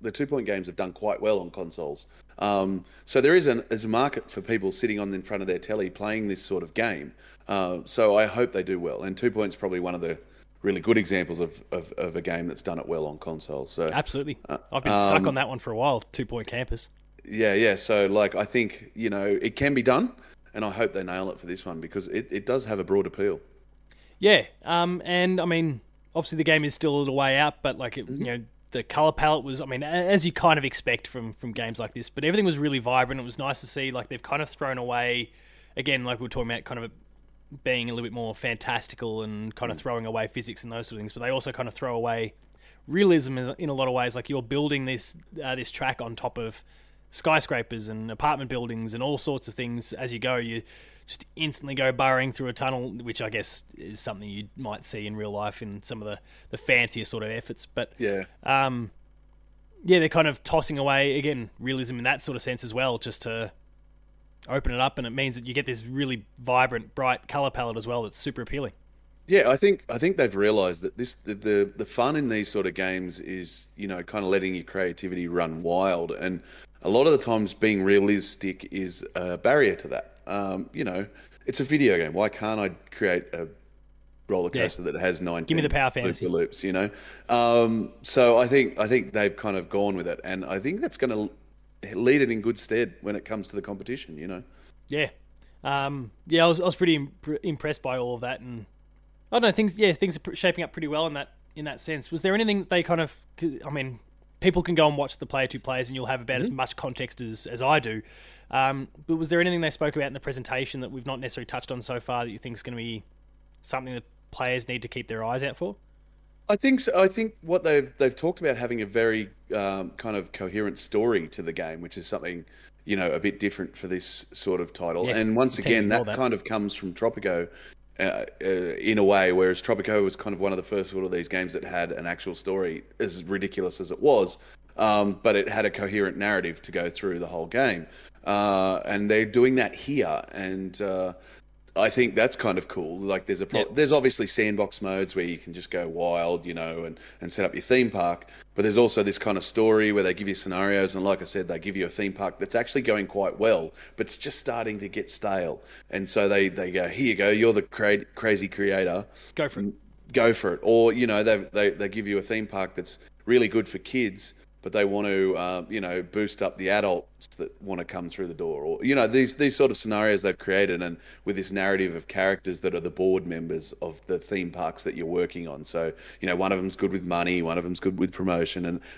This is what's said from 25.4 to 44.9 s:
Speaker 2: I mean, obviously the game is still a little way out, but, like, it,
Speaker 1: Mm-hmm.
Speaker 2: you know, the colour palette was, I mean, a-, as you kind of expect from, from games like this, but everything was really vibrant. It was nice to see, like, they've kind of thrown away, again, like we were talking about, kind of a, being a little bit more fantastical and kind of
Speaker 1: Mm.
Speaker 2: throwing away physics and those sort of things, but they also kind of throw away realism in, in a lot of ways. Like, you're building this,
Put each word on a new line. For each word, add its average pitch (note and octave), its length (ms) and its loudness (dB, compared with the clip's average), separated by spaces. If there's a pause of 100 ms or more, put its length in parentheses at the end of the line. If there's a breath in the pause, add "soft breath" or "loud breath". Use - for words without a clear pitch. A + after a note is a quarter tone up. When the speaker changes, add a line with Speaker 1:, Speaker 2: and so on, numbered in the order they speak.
Speaker 2:
I - 20 0
mean, E3 340 0 (360)
obviously D#3+ 240 -4
the D#3 60 2
game D#3 200 6
is C#3+ 100 -2
still D3 220 0
a - 20 2
little C#3 160 0
way C3+ 220 2
out, D3 240 2
but, C3+ 160 -4
like, B2+ 220 -8
it, A#2 80 -10
Speaker 1:
Mm-hmm. C#3 180 -6
Speaker 2:
you A#2+ 140 -4
know, A2+ 60 -10 (260)
the A#2+ 120 -6
colour D3+ 300 2
palette D3+ 320 2
was, C3+ 160 -8
I C3+ 60 -8
mean, C3 160 -6
a-, D3 40 -6
as F3 380 4
you E3+ 80 2
kind D#3+ 260 6
of C3+ 60 -2
expect - 420 -2
from, A2+ 280 -8
from A#2+ 180 -10
games A2+ 260 -6
like A2 140 -6
this, A#2+ 160 -10
but C#3 160 -8
everything F#3+ 220 4
was D#3+ 100 2
really C#3+ 220 0
vibrant. B2+ 420 2
It B2 40 -8
was A#2+ 140 -10
nice C3+ 220 -4
to C3+ 60 -12
see, C3+ 240 -4
like, B2 180 -6
they've B2+ 140 -10
kind D3 180 -2
of D3+ 80 -4
thrown C3 300 -4
away, B2 540 -2 (440 soft breath)
again, C3 280 0
like B2 140 -4
we A#2+ 60 -8
were A#2+ 60 -8
talking A#2 200 -4
about, A#2 140 -6
kind B2+ 180 -10
of A2+ 80 -10
a, - 720 -20
being A#2+ 280 0
a - 20 -4
little A#2 140 -4
bit A2 80 -10
more A2+ 200 -6
fantastical A#2 880 -4
and A2 320 -8
kind A#2+ 160 -6
of A2 60 -8
Speaker 1:
Mm. - 40 -14
Speaker 2:
throwing A#2 260 -4
away A2 220 -4
physics A2+ 340 -10
and A#2 100 -14
those A2+ 140 -8
sort A2+ 100 -12
of G#2 40 -10
things, G#2+ 120 -10
but - 80 -12
they A#2+ 80 -4
also C3 240 -2
kind B2 160 -6
of A2+ 60 -14
throw B2 200 -4
away A#2 380 -2 (540 soft breath)
realism D#3 500 6
in, B2+ 220 -4
in E3 100 -4
a C#3+ 60 -2
lot C3 120 0
of B2+ 60 0
ways. A#2+ 240 0
Like, B2 140 -8
you're C#3 120 -2
building C#3 440 0
this, B2+ 280 -6 (300)